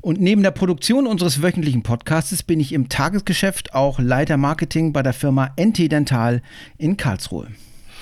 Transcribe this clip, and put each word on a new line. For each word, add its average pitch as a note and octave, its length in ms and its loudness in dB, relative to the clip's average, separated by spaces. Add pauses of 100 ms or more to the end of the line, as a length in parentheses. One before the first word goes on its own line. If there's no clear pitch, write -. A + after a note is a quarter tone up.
Und F3+ 140 0
neben G3 240 4
der F#3+ 80 4
Produktion A3 560 0
unseres E3+ 340 0
wöchentlichen D3+ 400 0
Podcastes D#3 600 -2
bin D#3+ 160 0
ich C#3 140 -2
im C3 160 0
Tagesgeschäft G3 840 -2
auch C3+ 280 0
Leiter B2+ 340 2
Marketing D#3 560 0
bei D3 100 0
der C3 120 0
Firma C3+ 420 0
N G#3+ 180 2
T E3+ 140 2
Dental B2 540 2 (360)
in F3 200 0
Karlsruhe. - 500 -4 (540)